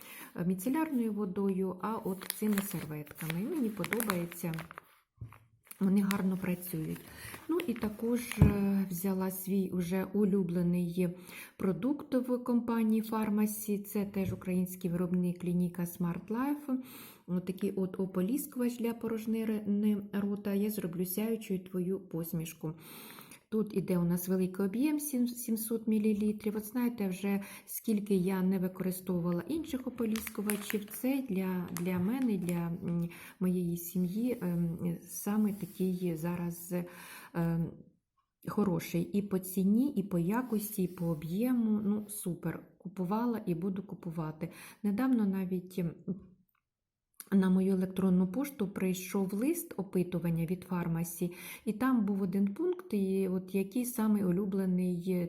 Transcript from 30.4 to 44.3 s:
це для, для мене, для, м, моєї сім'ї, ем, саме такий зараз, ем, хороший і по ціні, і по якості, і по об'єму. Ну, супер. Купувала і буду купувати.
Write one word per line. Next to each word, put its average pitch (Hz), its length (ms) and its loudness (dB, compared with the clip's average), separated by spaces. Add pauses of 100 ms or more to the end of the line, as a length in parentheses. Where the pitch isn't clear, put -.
це 262 440 -2
для, 185 420 -2
для 175 280 -2
мене, 226 380 2
для, 175 340 0 (120)
м, 170 260 -2 (300)
моєї 180 380 0
сім'ї, 190 640 0
ем, 170 600 0
саме 208 520 0
такий 180 640 -2
зараз, 175 560 -4 (600)
ем, 165 380 2 (760)
хороший 175 540 2
і 202 200 0
по 196 180 -2
ціні, 202 500 4
і 196 140 0
по 175 160 0
якості, 208 640 0
і 180 40 2
по 175 180 -6
об'єму. 208 800 2
Ну, 208 260 0
супер. - 540 -6 (140)
Купувала 214 680 -2
і 175 100 0
буду 190 280 -2
купувати. 165 640 -6 (340)